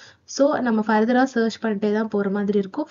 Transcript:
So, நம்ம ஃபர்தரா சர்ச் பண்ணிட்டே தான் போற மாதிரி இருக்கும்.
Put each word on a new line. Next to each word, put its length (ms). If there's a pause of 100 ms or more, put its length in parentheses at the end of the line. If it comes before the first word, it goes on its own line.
(260)
So, 320
நம்ம 300
ஃபர்தரா 360
சர்ச் 380
பண்ணிட்டே 320
தான் 140
போற 220
மாதிரி 280
இருக்கும். 340